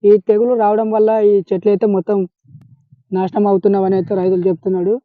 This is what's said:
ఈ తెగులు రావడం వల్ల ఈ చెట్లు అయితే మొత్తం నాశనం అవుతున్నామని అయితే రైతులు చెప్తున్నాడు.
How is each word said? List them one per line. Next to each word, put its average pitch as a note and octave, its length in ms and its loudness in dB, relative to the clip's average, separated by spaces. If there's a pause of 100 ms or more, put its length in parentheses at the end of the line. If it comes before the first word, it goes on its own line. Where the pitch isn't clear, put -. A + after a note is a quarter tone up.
ఈ G3+ 80 6 (160)
తెగులు A3+ 260 2 (100)
రావడం G#3+ 320 0
వల్ల G#3+ 140 2 (220)
ఈ - 20 2 (160)
చెట్లు G3 240 0
అయితే G3+ 220 0
మొత్తం G3 240 -2 (960)
నాశనం F#3+ 360 -2
అవుతున్నామని G3 480 0
అయితే F3 220 -6
రైతులు F3+ 280 0
చెప్తున్నాడు. F#3 440 -2 (120)